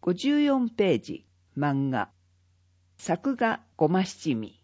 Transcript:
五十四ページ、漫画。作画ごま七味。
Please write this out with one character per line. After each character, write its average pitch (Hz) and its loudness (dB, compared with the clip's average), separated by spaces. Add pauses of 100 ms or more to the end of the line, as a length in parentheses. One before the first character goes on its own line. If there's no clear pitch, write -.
五 175 -2
十 285 0
四 269 2
ペ 190 2
ー 110 0
ジ、 - -14 (320)
漫 139 0
画。 110 -2 (840)
作 262 -4
画 226 -2 (160)
ご 156 2
ま 185 2
七 151 -4
味。 107 -10